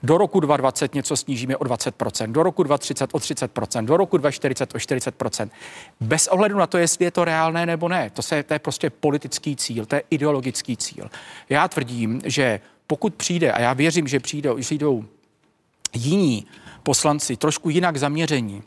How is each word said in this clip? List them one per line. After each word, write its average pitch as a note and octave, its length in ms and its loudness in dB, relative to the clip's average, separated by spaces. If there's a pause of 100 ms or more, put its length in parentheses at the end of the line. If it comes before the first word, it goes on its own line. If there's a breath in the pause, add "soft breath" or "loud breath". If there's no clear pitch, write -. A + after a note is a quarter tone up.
Do D#3 140 6
roku G3 220 4
dva D3 180 6
dvacet C3 360 0
něco C#3 240 -2
snížíme B2+ 400 -4
o - 60 -4
dvacet B2 320 -2
procent, - 380 -4
do D3+ 100 4
roku F3+ 200 2
dva C#3+ 140 4
třicet - 360 -2
o - 60 0
třicet - 320 -4
procent, A2+ 340 -2
do D3+ 120 4
roku F#3 200 4
dva B2+ 140 2
čtyřicet C3+ 440 -4
o B2+ 40 -4
čtyřicet B2+ 360 -4
procent. A2 360 -6 (480 loud breath)
Bez C3 280 2
ohledu G3+ 300 4
na F3 100 4
to, F#3 100 0
jestli E3+ 280 2
je F3 60 0
to F3 140 2
reálné E3 400 2
nebo E3+ 240 -2
ne, D#3+ 200 0
to - 120 -8
se, D3+ 220 -2
to - 100 -2
je D3+ 60 0
prostě - 300 -2
politický C#3+ 680 -2
cíl, A2+ 300 -4
to D3 100 -2
je C#3+ 140 0
ideologický C3+ 680 -2
cíl. - 320 -10 (400 loud breath)
Já D3 180 4
tvrdím, A#2+ 580 -2
že B2+ 340 0 (280 soft breath)
pokud D#3+ 280 -2
přijde, E3 360 0
a A#2 100 2
já A#2+ 120 2
věřím, D3+ 340 2
že C3 120 0
přijde, C#3+ 300 -6 (120)
přijdou C3+ 440 0 (880)
jiní C3 520 2 (380 loud breath)
poslanci, D3 540 0
trošku D#3 320 -2
jinak E3 280 2
zaměření C#3 680 0